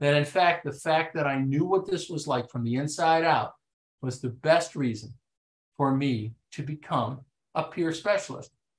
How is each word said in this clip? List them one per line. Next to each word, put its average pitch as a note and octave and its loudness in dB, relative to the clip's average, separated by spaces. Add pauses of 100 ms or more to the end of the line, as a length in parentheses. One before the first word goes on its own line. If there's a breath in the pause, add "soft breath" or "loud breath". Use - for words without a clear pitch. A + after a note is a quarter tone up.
that C#3+ 4
in D3 4
fact, F3 2
the C#3+ -6
fact D#3+ 0
that D3+ 0
I C3+ 0
knew C#3 2
what F#3 2
this F3 -2
was D#3 -8
like B2 -2
from A#2+ -4
the A#2 0
inside D#3+ 2
out C3+ 2 (500)
was B2+ -6
the B2 -4
best D#3+ 2
reason A#2 -4 (640)
for C3+ 2
me A#2 -2 (180)
to D3+ -8
become C#3 -4 (340)
a D#3+ -2
peer E3 -2
specialist." - -4 (260)